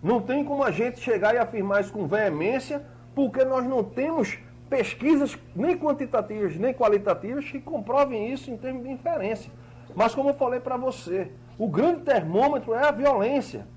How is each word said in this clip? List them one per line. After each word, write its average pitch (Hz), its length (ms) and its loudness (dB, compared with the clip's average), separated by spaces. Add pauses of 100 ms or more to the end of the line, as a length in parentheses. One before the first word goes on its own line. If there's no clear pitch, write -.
Não 214 180 2
tem 262 220 0
como 285 220 0
a 240 60 2
gente 226 280 -2
chegar 214 360 2
e 240 40 2
afirmar 208 440 0
isso 196 100 -6
com 190 140 -4
veemência, 208 760 0 (320)
porque 262 300 2
nós 254 220 0
não 254 180 0
temos 269 540 -2 (320)
pesquisas 277 680 2 (160)
nem 320 220 0
quantitativas, 214 800 -2
nem 233 160 0
qualitativas 208 720 2
que 277 160 -10
comprovem 254 720 0
isso 269 180 -10
em 233 60 -8
termos 254 280 -8
de 262 60 -10
inferência. 247 600 -4 (420)
Mas 220 200 2
como 277 160 2
eu 277 40 2
falei 247 260 0
pra 254 160 -4
você, 247 540 -4 (260)
o 214 120 -2
grande 262 320 2
termômetro 233 760 2
é 262 120 2
a 294 40 6
violência. 240 760 0 (100)